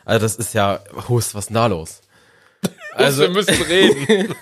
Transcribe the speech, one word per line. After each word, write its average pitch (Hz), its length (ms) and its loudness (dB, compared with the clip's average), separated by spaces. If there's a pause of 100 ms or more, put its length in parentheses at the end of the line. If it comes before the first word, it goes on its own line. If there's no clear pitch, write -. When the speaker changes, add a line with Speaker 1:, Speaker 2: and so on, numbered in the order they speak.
Speaker 1:
Also 104 200 2
das 107 100 -2
ist - 180 -8
ja, 101 280 0 (260)
Hust, 120 260 0
was 104 120 -8
ist - 40 -10
denn 104 60 -4
da 113 120 4
los? 85 340 -6 (600)
Speaker 2:
<laughs> - 80 -2 (260)
Speaker 1:
Also 139 280 2
Speaker 2:
wir - 60 -4
müssen 185 340 0
reden. 185 800 2